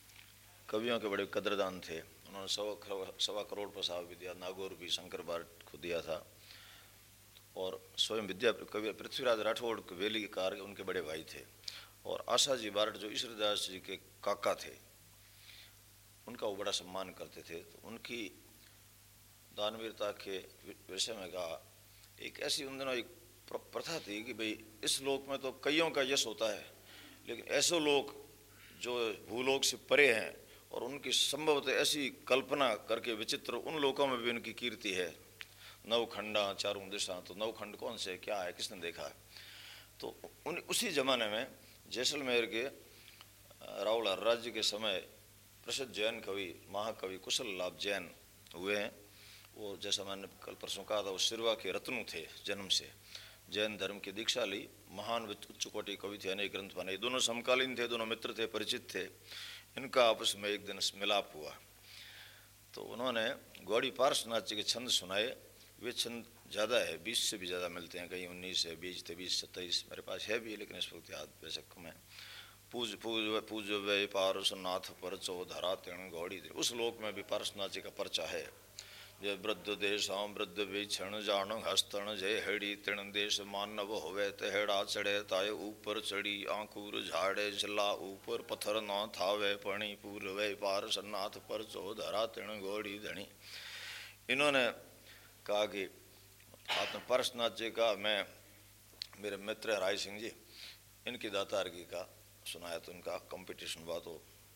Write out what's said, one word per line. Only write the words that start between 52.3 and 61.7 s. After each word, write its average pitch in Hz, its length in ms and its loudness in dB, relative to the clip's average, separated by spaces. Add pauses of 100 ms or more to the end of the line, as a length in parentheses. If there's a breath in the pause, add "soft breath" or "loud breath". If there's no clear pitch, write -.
जन्म 98 220 -4
से, 69 240 2 (580 loud breath)
जैन 107 260 0
धर्म 98 220 -2
की 95 140 -6
दीक्षा 110 320 2
ली, 104 240 -4 (220)
महान 113 360 -2
विच-, 104 240 -8
उच्च - 160 -4
कोटि 101 300 -4
कवि 101 220 -6
थे, 95 120 -2
अनेक 98 220 0
ग्रंथ 98 180 -6
बने। 92 260 -4
दोनों 123 220 0
समकालीन 123 600 2
थे, 120 100 2
दोनों 117 180 0
मित्र 113 320 -4
थे, 113 80 2
परिचित 107 480 -2
थे। 92 80 0 (760 loud breath)
इनका 123 320 8
आपस 110 260 4
में 101 140 0
एक 101 160 0
दिन 98 140 -6 (140)
मिलाप 101 400 2
हुआ, 76 240 -10 (1160 loud breath)